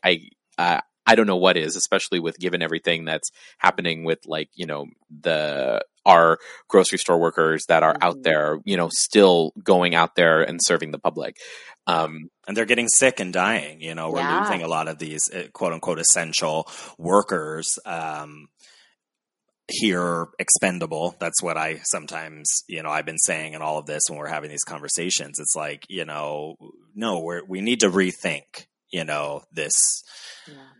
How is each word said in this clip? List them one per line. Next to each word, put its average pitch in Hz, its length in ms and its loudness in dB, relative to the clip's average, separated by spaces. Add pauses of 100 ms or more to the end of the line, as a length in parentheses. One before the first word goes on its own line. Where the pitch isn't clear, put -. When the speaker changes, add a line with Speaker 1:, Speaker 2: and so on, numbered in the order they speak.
Speaker 1:
I, 90 160 2 (380)
uh, 87 220 2 (260)
I 113 100 8
don't 110 120 6
know 98 80 2
what 90 220 4
is, 78 180 -2
especially 95 440 -2
with, 82 200 -6
given 87 220 -4
everything 82 420 -2
that's 80 260 -6 (280)
happening 82 480 2
with, 82 200 -2
like, 78 300 -6
you 87 100 -10
know, 73 200 -8 (240)
the, 73 720 -2 (220)
our 85 320 8 (320)
grocery 95 300 4
store 85 200 2
workers 80 480 2
that 80 160 6
are 80 180 4
out 87 120 2
Speaker 2:
Mm-hmm. - 80 -16
Speaker 1:
there, 76 420 2
you 98 140 -2
know, 85 160 0
still 90 580 6 (100)
going 90 340 4
out 82 200 2
there 82 280 6
and 85 200 -4
serving 80 280 0
the 73 80 -8
public. 80 360 -6 (520)
Um, 80 420 -2 (180)
Speaker 3:
And 98 80 -6
they're 113 100 0
getting 117 220 2
sick 127 320 4
and 92 140 -6
dying, 90 480 -2
you - 140 -10
know, - 160 -6
we're 170 80 -4
Speaker 2:
Yeah. 147 220 -2
Speaker 3:
losing 202 220 -4
a 82 40 -6
lot 80 200 -2
of 78 120 -8
these, 78 340 -6
uh, 90 200 -10
quote 85 200 -4
unquote, 82 260 -6
essential 82 680 0 (300)
workers, 80 680 0 (180)
um, 76 640 -8 (1200)
here 87 600 0 (120)
expendable. 87 800 0
That's 82 220 -2
what 82 160 -2
I 78 280 -4
sometimes, 78 640 -8 (200)
you 80 160 -10
know, 78 60 -6
I've 78 160 -4
been 80 120 -10
saying 78 360 -2
in 78 80 -12
all 78 180 -4
of 73 80 -10
this 76 200 -4
when 76 120 -10
we're 73 80 -10
having 76 240 -8
these 73 120 -6
conversations. 73 760 -6
It's 73 160 -4
like, 76 340 -10
you 90 160 -8
know, 76 500 -8 (380)
no, 104 280 -4
we're, 85 240 -8
we 92 160 -8
need 117 180 0
to 107 100 4
rethink, 90 800 -2 (240)
you - 120 -6
know, 73 380 -6 (100)
this, - 220 -6 (760)
Speaker 2:
Yeah. - 60 -20 (260)